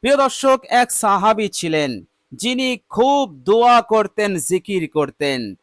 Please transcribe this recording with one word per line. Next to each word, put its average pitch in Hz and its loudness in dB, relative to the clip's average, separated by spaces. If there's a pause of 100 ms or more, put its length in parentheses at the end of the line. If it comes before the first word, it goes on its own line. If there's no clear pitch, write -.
প্রিয় 269 2
দর্শক, 262 2 (100)
এক 240 2
সাহাবী 208 0
ছিলেন 147 -4 (280)
যিনি 254 -4 (120)
খুব 262 0
দোয়া 233 4
করতেন, 208 -2
জিকির 175 -4
করতেন। 135 -4